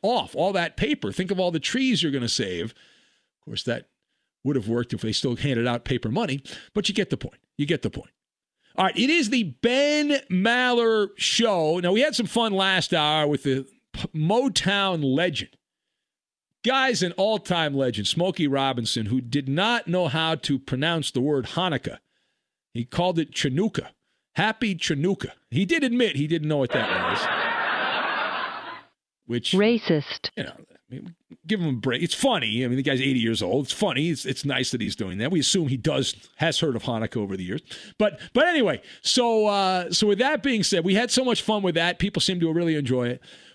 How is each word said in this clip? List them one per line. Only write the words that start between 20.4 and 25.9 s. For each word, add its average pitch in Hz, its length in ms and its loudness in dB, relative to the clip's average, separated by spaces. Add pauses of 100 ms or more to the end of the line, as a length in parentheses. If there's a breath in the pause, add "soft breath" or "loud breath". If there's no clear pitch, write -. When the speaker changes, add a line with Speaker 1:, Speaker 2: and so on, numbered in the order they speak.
Speaker 1:
pronounce 151 500 -2
the 127 120 -2
word 139 260 0
Hanukkah. 170 520 -4 (760)
He 117 100 -4
called 175 340 0
it 160 140 0
Chanukah. 147 560 -2 (480)
Happy 214 400 0
Chanukah. 160 560 -2 (180)
He 175 160 0
did 311 180 0
admit 233 340 2